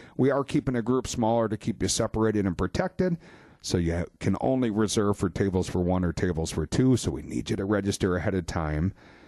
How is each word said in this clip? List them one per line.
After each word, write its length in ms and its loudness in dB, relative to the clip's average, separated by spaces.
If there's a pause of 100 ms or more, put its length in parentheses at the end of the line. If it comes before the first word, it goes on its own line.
(180)
We 120 4
are 140 0
keeping 320 -2
a 80 -2
group 240 0
smaller 420 2
to 80 -2
keep 240 -6
you 60 2
separated 580 2
and 100 0
protected. 640 -2 (460)
So 140 0
you 180 0
ha-, 100 -2 (140)
can 220 0
only 300 0
reserve 460 2
for 120 0
tables 400 0
for 120 0
one 220 2
or 80 2
tables 380 -2
for 160 -4
two. 320 4
So 140 -2
we 100 -6
need 300 -6
you 60 0
to 80 -4
register 500 0
ahead 180 -2
of 140 -2
time 440 0 (360)